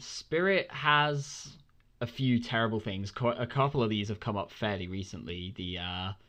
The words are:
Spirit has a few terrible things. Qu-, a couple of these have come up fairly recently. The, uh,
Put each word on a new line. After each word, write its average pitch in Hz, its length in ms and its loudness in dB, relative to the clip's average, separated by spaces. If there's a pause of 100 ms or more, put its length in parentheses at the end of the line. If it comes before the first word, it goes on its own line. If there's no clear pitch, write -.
Spirit 180 720 0
has 147 840 2 (440)
a 120 60 -2
few 123 340 4
terrible 113 400 0
things. 98 300 -4
Qu-, 123 180 0
a 120 180 0
couple 135 360 2
of 107 80 2
these 104 180 0
have 104 120 -4
come 110 160 -2
up 98 140 -4
fairly 95 380 -4
recently. 90 680 -8
The, 90 220 -6
uh, 90 340 -4 (160)